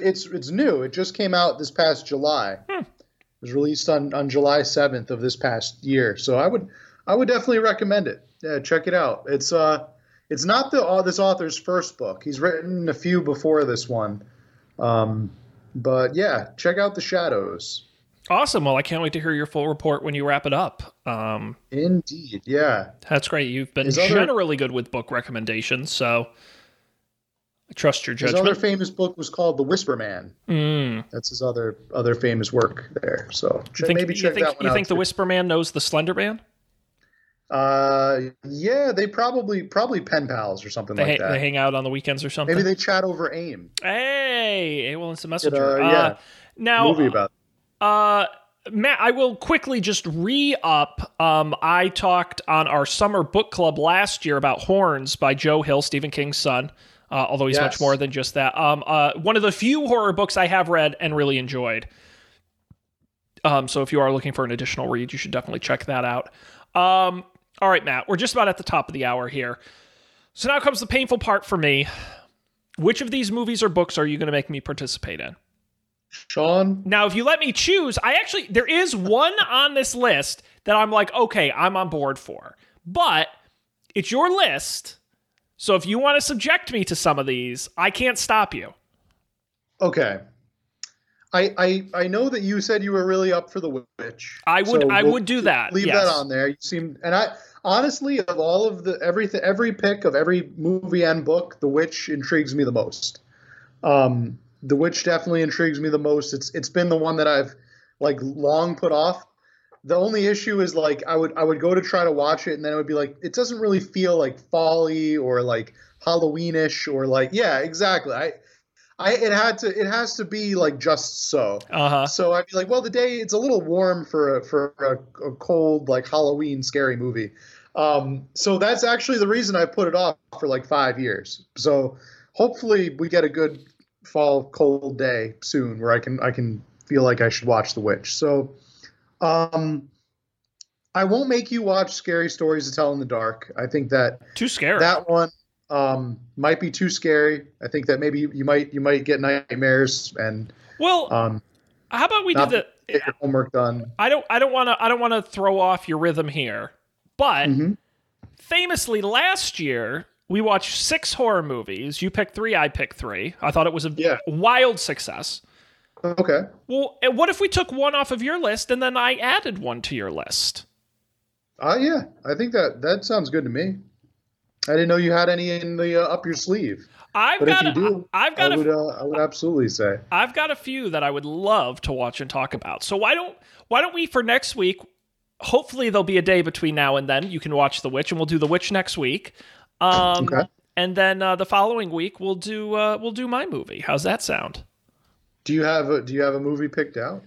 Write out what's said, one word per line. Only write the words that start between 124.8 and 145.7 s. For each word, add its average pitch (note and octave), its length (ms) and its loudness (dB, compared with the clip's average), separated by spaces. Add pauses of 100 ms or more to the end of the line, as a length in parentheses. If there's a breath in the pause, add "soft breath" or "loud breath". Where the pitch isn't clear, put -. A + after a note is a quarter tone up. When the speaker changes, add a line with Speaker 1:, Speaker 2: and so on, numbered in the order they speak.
Speaker 1:
a C3+ 80 -6
cold, D#3 540 2
like, B2+ 180 0
Halloween D3 540 0
scary C3 340 0
movie." A#2 360 -4 (440 loud breath)
Um, C#3 600 0
so G3 240 0
that's A#3+ 240 2
actually A#3+ 340 0
the G#3 100 2
reason G#3 280 0
I E3+ 100 2
put F3 220 0
it E3 80 0
off F3 220 0 (220)
for, D#3 80 -2
like, B2+ 180 -2
five C3 340 0
years. A2 440 -6 (140)
So C#3 400 2 (360 loud breath)
hopefully G#3+ 640 2
we E3 100 -4
get E3+ 140 4
a D#3 60 2
good D3 360 -2 (400)
fall C#3+ 460 2
cold C#3 480 2
day A#2 420 -2
soon A#2+ 400 -4
where A#2 100 2
I A#2 80 4
can, B2 220 -6
I B2 80 0
can A#2+ 340 -4 (220)
feel C3+ 160 2
like B2 180 4
I A#2 100 4
should A#2 180 -4
watch A2 260 2
The A2 80 -8
Witch. G#2 320 -2
So, C#3 400 0 (680 soft breath)
um, D#3+ 680 0 (1040)
I F#3+ 120 2
won't B3 240 2
make A#3+ 220 0
you A#3 120 -2
watch F#3+ 300 2
Scary E3+ 360 -2
Stories D#3 400 -2
to C3 60 -10
Tell D3 180 2
in C#3+ 60 -4
the C3 60 -6
Dark. A2+ 520 -4
I A#2+ 80 -4
think C3 240 -2
that B2 300 2 (160 loud breath)
Speaker 2:
Too A#3 120 -2
scary. F#3 320 0
Speaker 1:
that E3 300 4
one, E3 200 4 (400)
um, C3 500 0 (180)